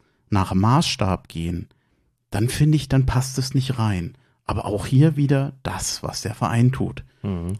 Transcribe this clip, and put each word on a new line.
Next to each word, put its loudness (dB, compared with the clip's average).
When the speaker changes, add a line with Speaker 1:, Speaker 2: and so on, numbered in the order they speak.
Speaker 1:
nach 2
Maßstab 2
gehen, -6
dann 0
finde 4
ich, 0
dann 2
passt -2
es -4
nicht 0
rein. -2
Aber -4
auch -4
hier 4
wieder 0
das, -6
was -8
der -6
Verein 2
tut. -6
Speaker 2:
Mhm. -6